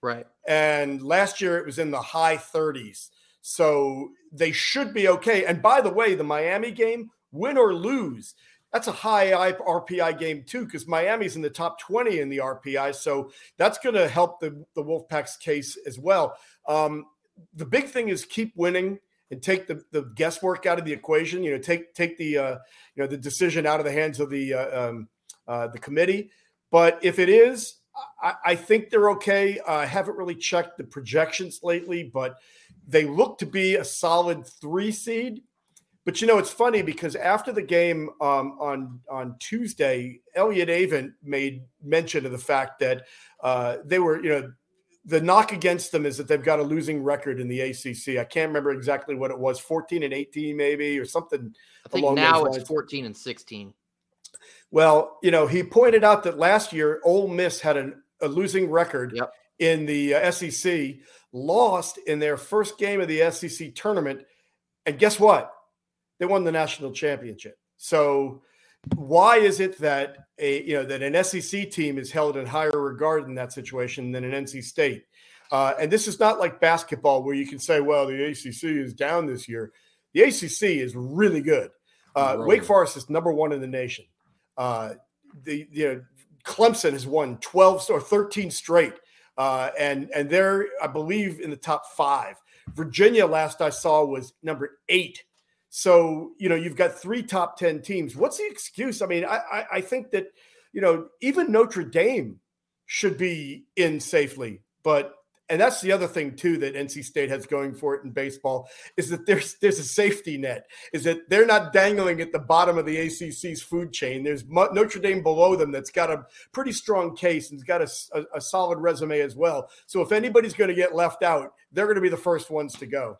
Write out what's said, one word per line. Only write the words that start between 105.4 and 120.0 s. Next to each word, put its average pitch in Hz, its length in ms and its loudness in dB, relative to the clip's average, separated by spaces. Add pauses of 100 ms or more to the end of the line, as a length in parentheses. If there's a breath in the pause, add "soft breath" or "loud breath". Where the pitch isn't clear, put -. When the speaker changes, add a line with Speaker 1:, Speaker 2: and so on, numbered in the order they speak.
Speaker 2:
and 165 100 0
that's 247 220 2
the 190 100 2
other 180 140 0
thing, 143 300 -6
too, 170 220 0
that 135 160 -4
N 139 140 -6
C 143 140 -12
State 139 260 -2
has 135 160 -4
going 139 300 -4
for 139 200 -4
it 139 100 -10
in 131 80 -12
baseball, 135 540 -6 (300 loud breath)
is 165 140 -4
that 170 160 -6
there's, 196 300 0
there's 196 220 2
a 147 60 -8
safety 196 540 0
net, 127 320 -8 (240 loud breath)
is 160 100 -4
that 165 240 -2
they're 208 160 8
not 214 280 4
dangling 190 500 4
at 165 100 -8
the 165 60 -2
bottom 165 400 4
of 151 80 -2
the 156 100 -4
A 160 140 -4
C 160 200 -10
C's 160 300 -10
food 170 320 -6
chain. 131 300 -6
There's 139 240 -6
Mo-, 180 260 2
Notre 208 280 0
Dame 190 220 -2
below 165 320 4
them 156 160 0
that's 135 200 -8
got 170 200 0
a 143 140 -4 (280 loud breath)
pretty 262 200 -4
strong 185 420 -2
case 170 360 -2
and's 139 120 -16
got 170 200 0
a - 20 2
s-, - 300 -10
a, 151 100 -4 (120)
a 143 40 -6
solid 175 380 -2
resume 156 420 0
as 135 160 -4
well. 151 320 -2 (180 loud breath)
So 185 140 -2